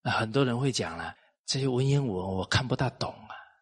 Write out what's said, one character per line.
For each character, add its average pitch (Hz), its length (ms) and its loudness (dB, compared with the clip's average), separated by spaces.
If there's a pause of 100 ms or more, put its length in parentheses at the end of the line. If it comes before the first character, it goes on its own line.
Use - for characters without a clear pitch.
那 120 100 -4
很 110 200 0
多 139 120 4
人 120 160 0
会 135 120 0
讲 82 260 -4
了， 82 180 -8 (300)
这 139 140 -2
些 135 80 0
文 127 200 2
言 139 200 4
文 98 80 0
我 92 300 -2
看 127 220 0
不 127 80 0
大 127 140 0
懂 - 240 -6
啊 - 220 -16 (260)